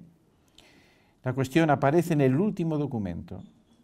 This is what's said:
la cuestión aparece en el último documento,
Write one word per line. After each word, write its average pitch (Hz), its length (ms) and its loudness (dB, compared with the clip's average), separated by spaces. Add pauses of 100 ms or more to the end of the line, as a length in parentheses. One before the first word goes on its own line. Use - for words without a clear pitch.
(1200)
la 127 100 -4
cuestión 139 380 2
aparece 151 420 2
en 147 80 2
el 131 180 4
último 175 380 -2
documento, 98 640 -6 (400)